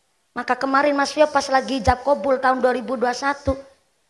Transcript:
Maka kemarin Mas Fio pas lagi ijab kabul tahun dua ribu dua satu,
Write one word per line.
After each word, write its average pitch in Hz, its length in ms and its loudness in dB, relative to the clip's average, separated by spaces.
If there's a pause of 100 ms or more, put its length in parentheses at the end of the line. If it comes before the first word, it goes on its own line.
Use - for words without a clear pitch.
(300)
Maka 247 240 -4
kemarin 269 400 0
Mas 277 160 0
Fio 302 160 4
pas 285 240 0
lagi 262 320 0
ijab 254 240 0
kabul 277 320 2
tahun 262 240 0
dua 254 80 4
ribu 247 240 -4
dua 240 160 0
satu, 269 480 -4 (500)